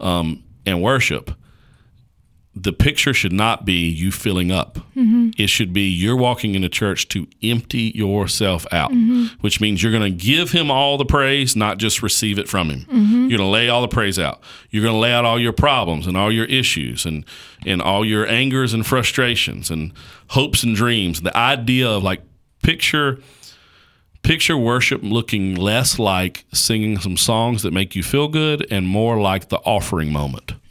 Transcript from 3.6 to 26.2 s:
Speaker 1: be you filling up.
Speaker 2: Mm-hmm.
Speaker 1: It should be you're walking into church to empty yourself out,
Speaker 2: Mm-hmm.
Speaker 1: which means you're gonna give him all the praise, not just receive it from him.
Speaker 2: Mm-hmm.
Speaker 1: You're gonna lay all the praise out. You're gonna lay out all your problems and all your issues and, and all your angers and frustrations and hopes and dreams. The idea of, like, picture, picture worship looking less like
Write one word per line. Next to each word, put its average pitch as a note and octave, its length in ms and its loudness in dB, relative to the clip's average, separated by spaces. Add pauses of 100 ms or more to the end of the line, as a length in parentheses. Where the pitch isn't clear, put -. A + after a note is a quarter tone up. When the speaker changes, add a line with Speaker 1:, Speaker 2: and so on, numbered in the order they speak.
Speaker 1:
be F2+ 240 0
you E2 240 0
filling F#2 400 0
up. - 280 -2 (160)
Speaker 2:
Mm-hmm. A#3 420 4
Speaker 1:
It G#2 100 2
should F#2 240 0
be G2+ 120 0
you're F#2+ 340 2
walking B2 380 0
into F#2 120 0
church - 420 -2
to F#2+ 160 -4 (160)
empty A#2 540 -2
yourself G2 800 -2
out, E2 180 0
Speaker 2:
Mm-hmm. A#3+ 340 2 (140)
Speaker 1:
which - 220 -2
means G#2 200 0
you're A2 120 2
gonna G#2+ 160 2
give A2 420 0
him E3 180 0
all C#3 280 2
the C#3 80 0
praise, C3+ 500 2
not G#2 220 0
just G#2+ 260 -2
receive G#2 340 0
it - 120 -4
from F2 200 0
him. C2+ 120 -6
Speaker 2:
Mm-hmm. A#3+ 480 2
Speaker 1:
You're A#2 80 0
gonna G2 140 2
lay A#2 180 2
all A#2+ 120 2
the A#2+ 60 0
praise G2 320 -2
out. D2+ 220 -4 (300)
You're G#2+ 120 0
gonna A2+ 160 2
lay A#2+ 140 2
out A#2+ 100 2
all A#2 160 2
your A#2 140 0
problems F#2+ 520 2
and F#2 120 -2
all G#2 140 2
your A2+ 140 0
issues D#2+ 600 -2
and, D#2 180 -6 (420)
and F#2 160 -2
all G2+ 220 0
your G#2+ 240 0
angers B2+ 460 0
and A2+ 120 0
frustrations - 840 -2
and E2 240 -6 (360)
hopes - 340 0
and A2+ 120 2
dreams. G2+ 460 0
The F2+ 160 -2
idea B2+ 500 2
of, G2+ 160 0
like, F#2+ 200 -2 (380)
picture, D3 580 0 (1000)
picture D#3+ 360 2
worship A#2+ 460 2
looking G2+ 520 -2
less G#2 420 0
like F#2 540 0